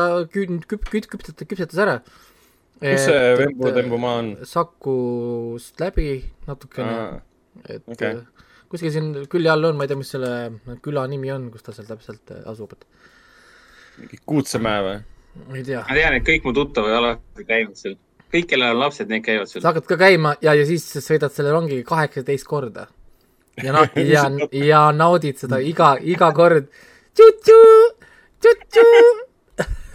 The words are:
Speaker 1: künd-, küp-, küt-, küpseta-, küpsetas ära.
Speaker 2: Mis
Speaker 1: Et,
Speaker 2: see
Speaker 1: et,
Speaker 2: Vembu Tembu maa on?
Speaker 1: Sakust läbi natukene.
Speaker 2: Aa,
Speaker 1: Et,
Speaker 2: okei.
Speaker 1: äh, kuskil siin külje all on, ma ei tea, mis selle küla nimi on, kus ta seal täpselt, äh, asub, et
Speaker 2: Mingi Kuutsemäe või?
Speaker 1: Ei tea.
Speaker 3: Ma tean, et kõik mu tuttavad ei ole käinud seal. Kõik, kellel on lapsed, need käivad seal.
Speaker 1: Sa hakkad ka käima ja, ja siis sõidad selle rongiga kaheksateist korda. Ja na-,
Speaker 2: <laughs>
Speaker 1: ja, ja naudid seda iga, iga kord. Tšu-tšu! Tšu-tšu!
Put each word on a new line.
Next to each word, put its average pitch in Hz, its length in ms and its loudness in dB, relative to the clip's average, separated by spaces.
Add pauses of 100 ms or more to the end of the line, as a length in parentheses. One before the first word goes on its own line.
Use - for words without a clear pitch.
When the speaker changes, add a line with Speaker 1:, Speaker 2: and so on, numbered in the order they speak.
(260)
Speaker 1:
künd-, 180 400 -8
küp-, - 220 -8
küt-, 214 180 -6
küpseta-, - 400 -18
küpsetas 180 320 -8
ära. 185 180 0 (840)
Speaker 2:
Mis 139 100 -2
Speaker 1:
Et, 135 80 2
Speaker 2:
see 139 160 2 (160)
Speaker 1:
et, 123 80 2
Speaker 2:
Vembu 127 320 -2
Tembu 123 260 -2
maa 120 220 -4
on? 110 220 -8
Speaker 1:
Sakust 120 1400 -8
läbi 165 300 -4 (320)
natukene. 123 500 -12
Speaker 2:
Aa, 104 300 -10 (420)
Speaker 1:
Et, - 220 -18
Speaker 2:
okei. 117 240 -8
Speaker 1:
äh, 120 360 -14 (240)
kuskil 165 240 -8
siin 156 180 -6 (180)
külje 165 220 -2
all 160 180 0
on, 151 80 -4
ma 143 80 -4
ei 139 60 -8
tea, 139 80 -4
mis 131 160 -14
selle 120 720 -10
küla 139 240 -6
nimi 135 240 -10
on, 127 200 -12
kus 110 120 -20
ta 110 100 -18
seal 107 140 -20
täpselt, 110 440 -18
äh, 92 160 -20
asub, 110 240 -16
et - 140 -20 (1120)
Speaker 2:
Mingi - 180 -20 (100)
Kuutsemäe 117 560 -4
või? 95 120 -6 (600)
Speaker 1:
Ei 131 80 -12
tea. 123 240 -10
Speaker 3:
Ma 135 80 -6
tean, 151 220 0
et 117 100 -4
kõik 156 200 -2
mu 123 80 -4
tuttavad 120 360 -4
ei 113 80 0
ole 117 480 -6
käinud 113 320 -4
seal. 98 160 -12 (380)
Kõik, 175 160 -2
kellel 123 260 0
on 123 60 -2
lapsed, 135 300 -6
need 113 120 -4
käivad 107 280 -4
seal. 90 120 -12
Speaker 1:
Sa 165 80 2
hakkad 160 160 -6
ka 175 120 -2
käima 165 340 4 (100)
ja, 151 140 4
ja 147 100 2
siis 165 160 -4 (200)
sõidad 147 320 -2
selle 143 200 -2
rongiga 139 320 -4
kaheksateist 143 600 -4
korda. 123 380 -8 (760)
Ja 135 120 -4
na-, 156 100 6 (160)
Speaker 2:
<laughs> 143 140 4
Speaker 1:
ja, 143 100 4 (260)
ja 147 300 4 (140)
naudid 160 440 0
seda 131 240 -4
iga, 156 380 2
iga 170 340 2
kord. 165 320 4 (480)
Tšu-tšu! 440 460 8 (840)
Tšu-tšu! 466 460 4 (1040)